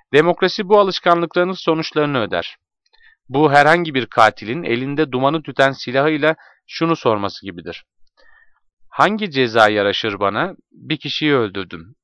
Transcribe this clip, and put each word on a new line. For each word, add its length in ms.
Demokrasi 560
bu 100
alışkanlıkların 720
sonuçlarını 680
öder. 360
Bu 220
herhangi 420
bir 120
katilin 580
elinde 480
dumanı 320
tüten 280
silahıyla 640
şunu 280
sorması 500
gibidir: 400
"Hangi 420
ceza 380
yaraşır 500
bana? 360
Bir 260
kişiyi 360
öldürdüm. 720